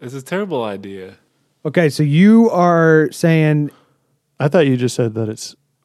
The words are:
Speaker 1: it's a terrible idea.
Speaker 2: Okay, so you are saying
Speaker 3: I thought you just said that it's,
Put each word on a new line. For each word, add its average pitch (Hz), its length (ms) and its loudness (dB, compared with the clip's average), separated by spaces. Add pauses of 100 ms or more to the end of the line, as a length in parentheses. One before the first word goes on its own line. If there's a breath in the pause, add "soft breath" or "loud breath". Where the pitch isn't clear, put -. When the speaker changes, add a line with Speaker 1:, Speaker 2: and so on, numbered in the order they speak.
Speaker 1:
it's 123 120 -16
a 135 80 -12
terrible 175 420 -6
idea. 98 520 -12 (500)
Speaker 2:
Okay, 156 240 0
so 143 140 -2
you 202 460 4
are 165 600 2
saying 156 600 0 (680 soft breath)
Speaker 3:
I 139 80 -2
thought 156 200 2
you 131 80 2
just 123 200 -4
said 117 180 -2
that 113 160 -6
it's, - 260 -14 (300)